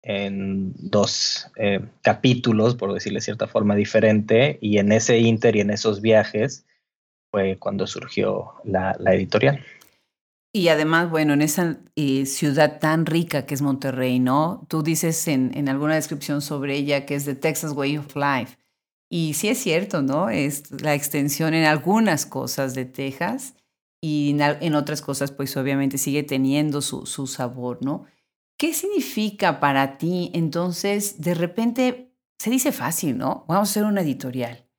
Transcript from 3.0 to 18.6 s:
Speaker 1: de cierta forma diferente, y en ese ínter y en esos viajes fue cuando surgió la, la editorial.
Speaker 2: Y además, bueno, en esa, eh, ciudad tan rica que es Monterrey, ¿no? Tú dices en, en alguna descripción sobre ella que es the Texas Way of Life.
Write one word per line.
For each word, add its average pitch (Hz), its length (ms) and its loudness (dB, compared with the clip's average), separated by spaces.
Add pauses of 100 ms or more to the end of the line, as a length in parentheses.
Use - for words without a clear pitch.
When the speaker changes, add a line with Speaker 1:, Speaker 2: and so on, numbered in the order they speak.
Speaker 1:
de 110 60 -6
cierta 107 220 -4
forma 104 300 2
diferente, 110 840 4
y 104 180 2
en 101 120 4
ese 113 300 6
ínter 113 340 4
y 104 60 4
en 101 100 2
esos 104 320 0
viajes 110 640 2 (640)
fue 95 280 0
cuando 101 280 -4
surgió 98 680 -4 (100)
la, 95 340 -2
la 95 160 2
editorial. 120 500 0 (880)
Speaker 2:
Y 180 160 2
además, 160 400 4
bueno, 156 260 2
en 147 60 4
esa, 160 380 0 (160)
eh, 139 320 0
ciudad 147 540 2
tan 160 260 2
rica 160 400 0
que 147 80 -6
es 135 80 -2
Monterrey, 131 560 0
¿no? 139 500 2
Tú 160 140 0
dices 160 460 0
en, 131 260 0
en 143 140 -2
alguna 147 260 0
descripción 147 480 -4
sobre 143 320 -4
ella 143 320 0
que 143 80 -4
es 143 100 -4
the 139 120 -4
Texas 156 360 -2
Way 143 260 -2
of 147 180 -10
Life. 139 420 -2 (560)